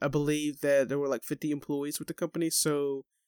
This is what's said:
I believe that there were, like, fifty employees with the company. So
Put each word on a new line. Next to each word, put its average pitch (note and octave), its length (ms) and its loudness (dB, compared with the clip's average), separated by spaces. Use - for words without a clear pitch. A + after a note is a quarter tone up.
I D3 80 0
believe D3 540 0
that C#3 260 6
there C#3 100 0
were, C#3+ 80 0
like, C3 160 0
fifty D3+ 280 -4
employees C#3+ 480 -2
with D#3 100 -10
the D#3 60 -4
company. E3 340 -2
So C#3+ 560 0